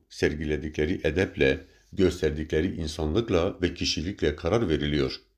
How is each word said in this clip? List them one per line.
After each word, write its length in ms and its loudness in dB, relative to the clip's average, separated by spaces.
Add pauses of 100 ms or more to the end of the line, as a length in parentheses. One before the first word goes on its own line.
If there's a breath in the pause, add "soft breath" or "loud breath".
sergiledikleri 920 -2
edeple, 640 2 (280 soft breath)
gösterdikleri 800 2
insanlıkla 880 0
ve 120 2
kişilikle 600 -2
karar 340 0
veriliyor. 460 0 (220)